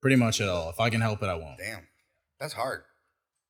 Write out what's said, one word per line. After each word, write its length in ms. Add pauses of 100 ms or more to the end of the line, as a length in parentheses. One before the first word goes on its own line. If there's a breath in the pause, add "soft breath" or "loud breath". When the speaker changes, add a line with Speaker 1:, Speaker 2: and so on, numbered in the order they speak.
Speaker 1:
Pretty 140
much 260
at 80
all. 200
If 100
I 100
can 120
help 220
it, 60
I 60
won't. 220
Speaker 2:
Damn. 300 (520)
That's 140
hard. 300 (680)